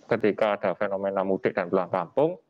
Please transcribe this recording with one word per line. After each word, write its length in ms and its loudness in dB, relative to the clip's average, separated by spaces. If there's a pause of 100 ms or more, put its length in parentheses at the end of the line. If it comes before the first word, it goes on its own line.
ketika 480 2
ada 240 -2
fenomena 480 -2
mudik 320 0
dan 80 0
pulang 240 0
kampung 480 0 (120)